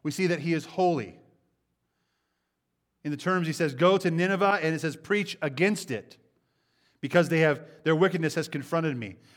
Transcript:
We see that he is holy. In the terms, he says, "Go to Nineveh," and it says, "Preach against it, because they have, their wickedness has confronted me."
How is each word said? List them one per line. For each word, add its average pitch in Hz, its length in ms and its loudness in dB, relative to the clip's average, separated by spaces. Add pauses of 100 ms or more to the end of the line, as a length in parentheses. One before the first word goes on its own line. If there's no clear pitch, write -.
We 151 80 -4
see 185 160 -2
that 170 120 0
he 165 140 0
is 151 120 -2
holy. 143 540 -2 (1800)
In 147 60 -6
the 147 80 -4
terms, 180 300 0
he 160 60 -2
says, 151 200 -2
"Go 175 240 4
to 185 140 0
Nineveh," 190 500 2
and 160 140 0
it 151 60 -6
says, 151 140 -4
"Preach - 460 -2
against 165 480 -2
it, - 280 -10 (840)
because 170 280 2
they 160 100 2
have, 156 260 2 (180)
their 160 120 4
wickedness 165 400 2
has 160 120 -4
confronted 156 500 -2
me." 101 180 -10 (220)